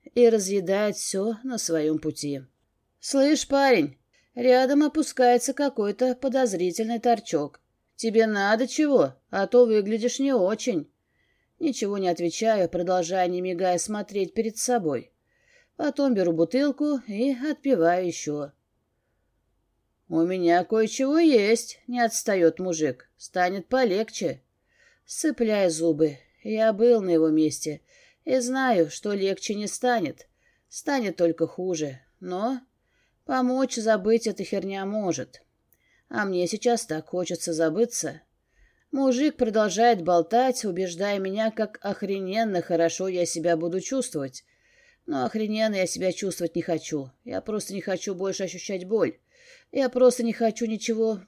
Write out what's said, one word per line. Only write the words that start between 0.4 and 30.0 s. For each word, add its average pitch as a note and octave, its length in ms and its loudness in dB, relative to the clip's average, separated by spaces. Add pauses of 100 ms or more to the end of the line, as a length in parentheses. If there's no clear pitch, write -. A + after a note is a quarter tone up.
всё G#3+ 480 -4
на B3+ 140 -6
своём D#3 420 0
пути. C#3+ 420 -6 (580)
"Слышь, C#4 480 2
парень!" B3 500 4 (380)
Рядом B3+ 480 4
опускается C4 720 2
какой-то B3+ 600 -2
подозрительный A3+ 840 -2
торчок. G#3+ 640 0 (340)
"Тебе A3 300 2
надо G#3+ 420 2
чего? B3+ 460 2 (160)
А G3 160 -2
то B3 200 6
выглядишь G#3+ 540 0
не C4+ 140 0
очень". G3+ 560 0 (680)
Ничего G#3 400 -2
не F#3 100 0
отвечаю, F3 580 0
продолжая, F3+ 600 0
не F3+ 120 -2
мигая, F3+ 380 0
смотреть G3+ 560 -6
перед A3 240 -4
собой. E3 560 -2 (640)
Потом C#4 380 0
беру F3 180 2
бутылку C#4 640 0 (100)
и A#3+ 280 -2 (140)
отпиваю F3+ 580 2
ещё. D3 440 -8 (1600)
"У E3 140 0
меня F3 400 2
кое-чего C4 560 0
есть", A#3 680 4
не B3 140 -2
отстаёт F#3+ 580 2
мужик. D#3 580 -4
"Станет F3+ 500 -4
полегче". G#3+ 720 -2 (640)
Сцепляю G#3+ 640 0
зубы. D#3 480 2 (260)
Я A3 300 2
был A3+ 280 4
на F3+ 100 -2
его D#3+ 180 4
месте D3+ 520 0 (420)
и C4 160 0
знаю, B3 500 2
что G#3 240 -6
легче F#3+ 400 -2
не G#3 140 -6
станет. A3+ 600 -2 (420)